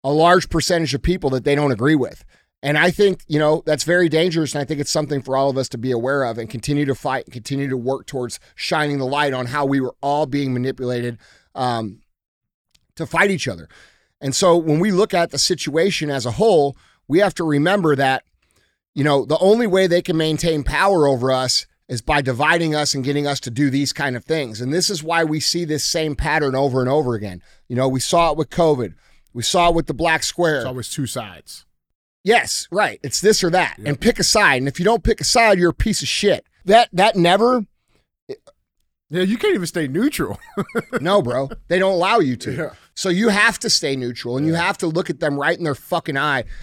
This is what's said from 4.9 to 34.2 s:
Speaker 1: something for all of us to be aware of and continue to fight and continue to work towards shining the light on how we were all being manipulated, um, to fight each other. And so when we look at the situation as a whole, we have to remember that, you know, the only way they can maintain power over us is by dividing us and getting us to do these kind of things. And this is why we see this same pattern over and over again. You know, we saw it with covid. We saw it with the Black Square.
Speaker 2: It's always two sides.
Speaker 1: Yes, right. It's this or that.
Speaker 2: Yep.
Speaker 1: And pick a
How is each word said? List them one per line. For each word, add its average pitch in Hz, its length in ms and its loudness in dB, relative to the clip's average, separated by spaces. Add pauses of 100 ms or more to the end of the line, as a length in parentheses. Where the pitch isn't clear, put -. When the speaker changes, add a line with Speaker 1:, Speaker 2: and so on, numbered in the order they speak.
Speaker 1:
something 147 300 -2
for 131 140 -4
all 139 140 2
of 131 80 -2
us 135 120 -2
to 127 80 -10
be 127 140 -4
aware 131 320 0
of 117 140 -4
and 110 120 -10
continue 143 360 -2
to 135 100 -2
fight 131 300 -6
and - 80 -20
continue 135 360 -6
to 127 80 -2
work 127 280 -4
towards 123 340 -8 (160)
shining 147 440 -2
the 131 60 -2
light 143 280 0
on 127 140 -4
how 143 180 -2
we 139 160 2
were 127 200 -4
all 143 240 0
being 139 280 -4
manipulated, 123 640 -4 (380)
um, 113 440 -4 (960)
to 160 100 -8
fight 190 260 2
each 151 160 -4
other. 85 200 -10 (540)
And 135 140 -4
so 175 200 6
when 156 240 2
we 208 120 2
look 190 220 2
at 170 180 0
the 139 60 -8
situation 156 720 -2
as 131 160 -4
a 120 60 -4
whole, 156 460 2 (300)
we 156 120 2
have 202 160 2
to 175 80 -6
remember 160 540 2
that, 135 260 0 (720)
you 139 80 -2
know, 139 220 2
the 160 140 0
only 220 280 4
way 190 200 2
they 175 140 2
can 175 140 -4
maintain 156 480 0
power 165 440 2
over 131 240 0
us 127 340 0 (240)
is 120 120 -6
by 147 200 0
dividing 151 540 0
us 147 180 -2
and 135 100 -4
getting 143 240 -2
us 139 140 -4
to 123 100 -10
do 139 180 0
these 135 220 -2
kind 139 240 -4
of 117 80 -10
things. 123 380 -4
And 127 120 -4
this 175 160 0
is 160 140 -6
why 165 220 0
we 156 160 -2
see 175 240 -2
this 151 180 -4
same 156 320 -2
pattern 147 400 0
over 135 240 2
and 127 100 0
over 135 260 2
again. 98 260 -10 (260)
You 123 80 -6
know, 131 140 2
we 131 100 0
saw 165 320 2
it 147 60 -2
with 160 120 -4
covid. 135 440 0 (400)
We 120 100 -8
saw 175 260 2
it 165 60 2
with 165 120 -2
the 156 60 -6
Black 151 300 0
Square. 160 340 0
Speaker 2:
It's 117 80 -4
always 127 240 -8
two 135 180 -6
sides. 101 580 -12 (580)
Speaker 1:
Yes, 185 480 0
right. 165 320 -2
It's - 160 -6
this 202 240 2
or 170 60 0
that. 165 300 0
Speaker 2:
Yep. 107 80 -8
Speaker 1:
And 143 120 -4
pick 226 200 2
a 185 40 0